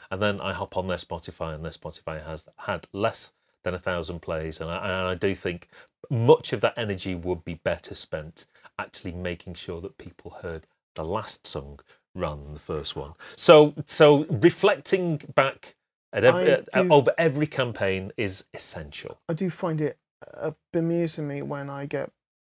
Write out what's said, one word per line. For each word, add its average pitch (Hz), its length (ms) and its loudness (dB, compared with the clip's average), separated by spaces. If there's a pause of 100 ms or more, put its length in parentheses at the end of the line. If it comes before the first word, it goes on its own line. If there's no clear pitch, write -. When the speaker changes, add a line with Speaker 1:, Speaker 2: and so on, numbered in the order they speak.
(100)
Speaker 1:
and 95 100 -8
then 101 220 0
I 95 100 -4
hop 90 240 -8
on 92 120 -2
their 87 100 -2
Spotify, 82 560 -10
and 78 100 -10
their 80 80 -8
Spotify 80 500 -12
has 78 220 -12 (140)
had 90 340 -6
less 107 400 -6 (300)
than 90 100 -4
a 90 60 -6
thousand 87 420 -6
plays, 80 400 -8
and 82 100 -8
I, 90 140 -8
and 92 240 -2
I 92 60 -2
do 95 200 0
think 90 340 -8 (420)
much 120 420 4
of 117 80 -4
that 113 160 0
energy 98 380 -4
would 87 280 -4
be 87 120 -10
better - 400 -6
spent - 500 -10 (340)
actually 95 340 -10
making 87 420 -8
sure 85 260 -10
that 95 160 -14
people - 460 -18
heard 82 240 -10 (280)
the 80 100 -8
last 95 420 -6
song 71 340 -10 (340)
rather 78 280 -6
than 73 100 -14
the 76 80 -14
first 76 340 -8
one. 73 200 -12 (220)
So, 151 360 10 (140)
so 147 420 6
reflecting 175 920 2 (120)
back - 420 0 (360)
at 107 120 2
ev-, 131 100 8
Speaker 2:
I 180 100 0
Speaker 1:
at, 143 280 4
Speaker 2:
do 170 200 4
Speaker 1:
over 143 240 8
every 151 300 2
campaign 101 720 -2
is 98 340 -4
essential. - 680 -12 (120)
Speaker 2:
I - 20 -4
do 180 160 -2
find 160 320 -4
it, 147 180 -2 (360)
uh, - 160 -6 (240)
bemusing 165 500 0
me 143 160 -8
when 143 300 -8
I 139 160 -8
get 143 240 -6 (320)